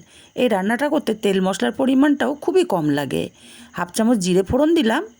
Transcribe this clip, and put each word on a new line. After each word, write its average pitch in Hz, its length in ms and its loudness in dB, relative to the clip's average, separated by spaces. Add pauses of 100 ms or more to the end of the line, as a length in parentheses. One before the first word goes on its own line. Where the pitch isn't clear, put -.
(340)
এই 247 140 0
রান্নাটা 214 400 -2
করতে 285 260 -2
তেল 202 260 0
মশলার 196 320 -2
পরিমাণটাও 269 640 2
খুবই 359 300 0
কম 170 240 -2
লাগে। 143 360 -2 (480)
হাফ 175 200 -6
চামচ 226 260 2
জিরে 180 240 2
ফোড়ন 262 320 2
দিলাম 269 280 0 (180)